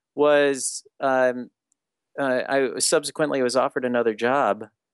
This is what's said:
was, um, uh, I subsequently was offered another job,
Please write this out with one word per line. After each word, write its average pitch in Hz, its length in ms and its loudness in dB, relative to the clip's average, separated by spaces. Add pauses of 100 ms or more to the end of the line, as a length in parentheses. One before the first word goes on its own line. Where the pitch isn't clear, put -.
(160)
was, 143 640 2 (160)
um, 127 520 0 (680)
uh, 127 300 0
I 135 320 0
subsequently 147 640 0
was 120 120 0
offered 127 300 0
another 120 300 0
job, 113 520 0 (280)